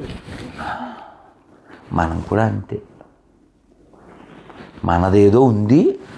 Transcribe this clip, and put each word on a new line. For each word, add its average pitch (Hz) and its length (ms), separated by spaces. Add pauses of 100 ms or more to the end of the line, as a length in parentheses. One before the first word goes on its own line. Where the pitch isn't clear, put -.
(1900)
మనం 82 360
కూడా 107 160
అంతే. 104 360 (2000)
మనదేదో 98 560
ఉంది, 131 580 (180)